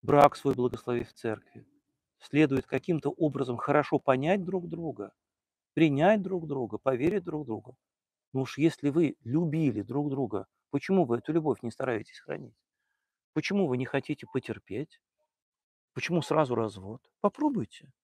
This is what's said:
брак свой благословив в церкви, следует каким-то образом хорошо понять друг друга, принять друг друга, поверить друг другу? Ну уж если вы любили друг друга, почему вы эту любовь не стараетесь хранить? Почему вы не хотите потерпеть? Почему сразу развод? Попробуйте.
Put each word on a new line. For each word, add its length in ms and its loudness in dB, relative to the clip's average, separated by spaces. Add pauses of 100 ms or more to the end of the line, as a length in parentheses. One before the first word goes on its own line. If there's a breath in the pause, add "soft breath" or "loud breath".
брак 340 6
свой 180 -2
благословив 540 -2
в 60 -20
церкви, 520 -10 (540)
следует 460 2
каким-то 440 -2
образом 460 -2
хорошо 420 0
понять 460 2
друг 240 -4
друга, 440 -8 (640)
принять 480 4
друг 240 -4
друга, 320 -6
поверить 460 0
друг 220 -6
другу? 300 -10 (560)
Ну 100 -2
уж 160 -6
если 320 2
вы 340 2
любили 580 0
друг 280 -4
друга, 360 -4 (240)
почему 360 2
вы 120 2
эту 140 -4
любовь 300 0
не 80 -4
стараетесь 500 -6
хранить? 340 -12 (800)
Почему 320 0
вы 120 0
не 80 -4
хотите 460 -4
потерпеть? 680 -8 (960)
Почему 280 0
сразу 320 2
развод? 460 -6 (200)
Попробуйте. 720 -4 (120)